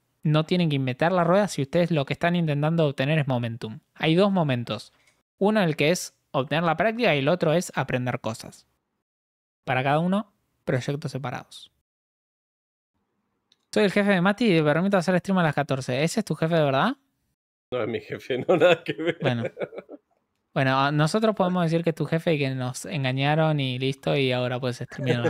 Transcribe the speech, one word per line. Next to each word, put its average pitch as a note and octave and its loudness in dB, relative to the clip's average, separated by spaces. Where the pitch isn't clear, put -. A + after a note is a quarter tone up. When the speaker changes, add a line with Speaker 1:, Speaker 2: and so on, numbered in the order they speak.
Speaker 1:
no D#3+ 2
tienen F3 2
que D3 0
inventar C3+ 0
la F3+ 2
rueda F#3 4
si - -4
ustedes E3+ 0
lo D3+ 0
que - -4
están F3 0
intentando D#3+ 0
obtener C#3 0
es C3+ -2
momentum. A#2 -4
Hay D#3+ 0
dos G3 4
momentos. B2+ -2
Uno G#3+ 2
el D#3+ 0
que D3 2
es - -4
obtener D3 -2
la D#3+ 0
práctica A3 0
y C#3+ 0
el C3+ 0
otro E3 2
es F3 0
aprender B2+ -4
cosas. - -10
Para C3 0
cada C#3+ 2
uno, F#3+ -2
proyectos C#3+ -4
separados. - -10
"Soy G#3+ 4
el F#3+ 4
jefe G3+ 2
de F#3 4
Mati G#3 2
y D#3+ 6
te D#3 4
permito E3+ 2
hacer F3+ 2
stream F#3+ 0
a F3+ 2
las D3+ 2
catorce. C3+ -2
¿Ese E3 -2
es G3+ -4
tu E3 -4
jefe E3 -2
de D#3+ 4
verdad?" C#3+ 2
Speaker 2:
No B2 -4
es A2 -4
mi C#3 -4
jefe, B2+ -8
<laughs> - -6
no, F3+ 4
nada E3+ 4
que D#3 -6
ver. E3 -4
Speaker 1:
Bueno. A#2+ -2
Bueno, C3+ 2
a-, C#3+ 2
nosotros G3+ 2
podemos F3+ 0
decir E3 0
que E3+ 0
es D#3 -2
tu D#3 -4
jefe E3 0
y C#3+ -2
que C#3 -2
nos C3 -6
engañaron D3 0
y B2+ -2
listo, C3+ -2
y C3 2
ahora B2 -2
puedes B2 -4
streamear B2 -4
a A#2+ -2